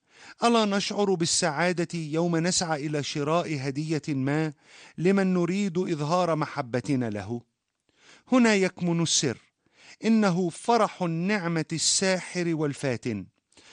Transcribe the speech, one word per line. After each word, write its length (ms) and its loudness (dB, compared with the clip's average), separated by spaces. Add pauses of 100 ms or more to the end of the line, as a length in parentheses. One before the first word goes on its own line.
(440)
ألا 200 4
نشعر 500 0
بالسعادة 840 0
يوم 380 0
نسعى 500 0
إلى 160 -2
شراء 680 -2
هدية 400 -4
ما 440 0 (460)
لمن 360 2
نريد 440 0
إظهار 580 0
محبتنا 760 -2
له؟ 300 -8 (920)
هنا 220 6
يكمن 480 0
السر، 360 0 (680)
إنه 460 2
فرح 520 0
النعمة 680 -2
الساحر 840 0
والفاتن، 720 -4 (460)